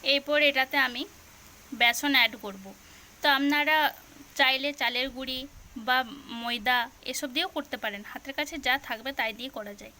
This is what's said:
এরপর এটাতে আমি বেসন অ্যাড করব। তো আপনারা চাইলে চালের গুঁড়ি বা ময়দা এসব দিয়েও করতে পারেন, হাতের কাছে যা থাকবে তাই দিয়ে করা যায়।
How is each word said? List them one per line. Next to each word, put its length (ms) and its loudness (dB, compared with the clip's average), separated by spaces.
এরপর 260 2
এটাতে 280 0
আমি 160 -6
বেসন 460 2
অ্যাড 160 4
করব। 220 -12
তো 60 2
আপনারা 400 4
চাইলে 300 4
চালের 340 0
গুঁড়ি 240 -6
বা 100 4
ময়দা 360 0
এসব 240 -4
দিয়েও 200 0
করতে 280 -4
পারেন, 180 -6
হাতের 260 -12
কাছে 180 -4
যা 100 4
থাকবে 320 -6
তাই 200 -2
দিয়ে 180 -8
করা 240 -10
যায়। 180 -16